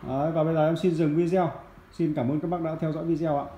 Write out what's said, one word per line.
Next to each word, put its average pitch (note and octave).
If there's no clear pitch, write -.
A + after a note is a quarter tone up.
Đấy, C#3
và D#3+
bây D#3+
giờ D#3
em E3
xin F3
dừng D#3
video. E3+
Xin D#3+
cảm C3
ơn D3+
các E3
bác F3
đã D#3+
theo D#3+
dõi D#3
video D#3+
ạ. C#3+